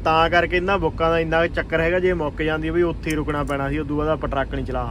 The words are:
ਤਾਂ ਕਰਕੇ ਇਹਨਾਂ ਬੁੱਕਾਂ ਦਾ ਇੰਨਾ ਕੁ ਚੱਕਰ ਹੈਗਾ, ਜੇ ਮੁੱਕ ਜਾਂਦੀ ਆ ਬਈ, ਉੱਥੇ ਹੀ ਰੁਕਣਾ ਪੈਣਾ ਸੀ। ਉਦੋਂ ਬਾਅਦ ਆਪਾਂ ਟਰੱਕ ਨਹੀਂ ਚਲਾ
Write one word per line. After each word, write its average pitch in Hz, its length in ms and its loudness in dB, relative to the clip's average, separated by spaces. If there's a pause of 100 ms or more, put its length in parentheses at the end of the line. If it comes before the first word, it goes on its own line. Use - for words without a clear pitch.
ਤਾਂ 160 260 4
ਕਰਕੇ 170 280 2
ਇਹਨਾਂ 190 220 2
ਬੁੱਕਾਂ 165 300 0
ਦਾ 165 100 2
ਇੰਨਾ 165 280 2
ਕੁ 160 60 -10
ਚੱਕਰ 160 280 -2
ਹੈਗਾ, 175 180 2
ਜੇ 180 160 2
ਮੁੱਕ 156 260 -4
ਜਾਂਦੀ 156 260 -2
ਆ 160 40 -2
ਬਈ, 170 120 2
ਉੱਥੇ 165 260 -2
ਹੀ 156 60 0
ਰੁਕਣਾ 147 300 -2
ਪੈਣਾ 139 240 -2
ਸੀ। 147 100 -2
ਉਦੋਂ 147 180 -4
ਬਾਅਦ 151 120 0
ਆਪਾਂ 147 200 -2
ਟਰੱਕ 135 260 -4
ਨਹੀਂ 135 100 -4
ਚਲਾ 127 260 -4